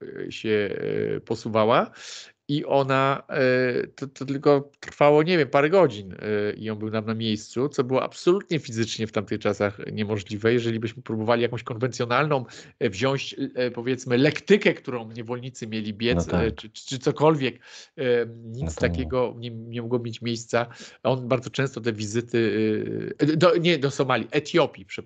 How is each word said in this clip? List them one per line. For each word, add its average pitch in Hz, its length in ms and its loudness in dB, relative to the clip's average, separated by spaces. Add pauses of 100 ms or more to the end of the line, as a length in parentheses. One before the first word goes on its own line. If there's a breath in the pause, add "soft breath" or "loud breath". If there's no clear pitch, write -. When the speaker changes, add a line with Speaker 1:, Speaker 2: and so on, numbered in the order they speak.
(280)
Speaker 1:
y, 87 40 -10
się, - 180 -6 (680)
y, 98 80 -6
posuwała. 113 680 2 (560 loud breath)
I 147 180 -2
ona, 135 640 2
e, 127 580 2
to, 135 200 -12
to 135 180 -12
tylko 139 540 4
trwało, 147 440 4
nie 175 140 2
wiem, 139 120 2
parę 143 200 4
godzin, 113 440 2
e, 104 400 -2
i 107 160 -8
on 107 100 -6
był 110 100 -6
nam 107 160 -2
na 113 80 -4
miejscu, 110 560 -2
co 139 140 -2
było 127 200 0
absolutnie 175 560 0
fizycznie 113 480 -4
w - 40 -12
tamtych 107 280 -4
czasach 101 380 0 (140)
niemożliwe. 104 600 -2
Jeżeli 117 260 0
byśmy 113 240 -8
próbowali 113 380 0
jakąś 117 220 -2
konwencjonalną, 123 840 0 (340 loud breath)
e, 117 100 0
wziąć, 131 460 -2 (200)
e, 123 160 0
powiedzmy, 123 460 -2
lektykę, 151 560 4
którą 113 380 -8
niewolnicy 120 560 -10
mieli 107 260 -6
biec, 117 340 2
Speaker 2:
No - 40 -4
tak. 90 160 2
Speaker 1:
e, - 40 0
czy, 110 180 -12
czy, - 160 -18
czy 131 140 -6
cokolwiek, 143 560 2 (420 loud breath)
e, 160 40 -6 (420)
nic 117 320 -6
Speaker 2:
No - 60 -4
to 123 60 2
nie. - 60 2
Speaker 1:
takiego 123 440 -2
nie, 120 140 -10
nie 117 300 -10
mogło 117 180 0
mieć 113 220 -8
miejsca. 117 460 -2 (360 loud breath)
On 127 240 0
bardzo 120 220 0
często 131 320 -4
te 113 120 0
wizyty, 110 1300 -2
e, 156 60 4
do, 160 320 6
nie 170 200 2
do 135 140 0
Somalii, 131 400 0
Etiopii, 147 540 0
prze-, - 200 -12